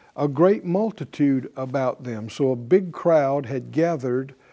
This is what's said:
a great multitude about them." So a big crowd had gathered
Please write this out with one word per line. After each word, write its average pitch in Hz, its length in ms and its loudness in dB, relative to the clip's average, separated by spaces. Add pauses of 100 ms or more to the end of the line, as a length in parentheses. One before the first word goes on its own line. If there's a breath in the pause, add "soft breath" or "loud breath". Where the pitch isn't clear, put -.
(160 soft breath)
a 147 120 0
great 180 360 2
multitude 151 920 -2
about 131 500 -4
them." 113 260 -8
So 135 220 0
a 127 40 -4
big 175 340 2
crowd 143 540 2
had 120 260 -8
gathered 135 640 -2 (180 soft breath)